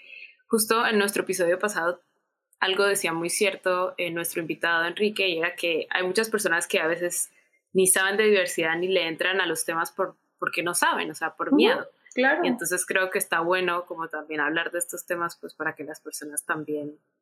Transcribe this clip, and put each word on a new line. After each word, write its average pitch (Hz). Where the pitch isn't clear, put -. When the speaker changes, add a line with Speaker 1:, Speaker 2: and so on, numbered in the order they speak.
Speaker 1:
justo 226
en 220
nuestro 202
episodio 185
pasado 180
algo 190
decía 196
muy 165
cierto, 185
eh, 175
nuestro 170
invitado 165
Enrique, 202
y 165
era 170
que 170
hay 185
muchas 220
personas 175
que 196
a 160
veces 170
ni 185
saben 196
de 220
diversidad 180
ni 175
le 175
entran 175
a 185
los 160
temas 170
por, -
porque 170
no 175
saben, 202
o 151
sea, 160
por -
Speaker 2:
Ujú, 285
Speaker 1:
miedo. -
Speaker 2:
claro. 277
Speaker 1:
Y -
entonces 180
creo 185
que 202
está 180
bueno 175
como 165
también 156
hablar 160
de 175
estos 170
temas, 175
pues, 170
para 156
que 151
las 151
personas 151
también 151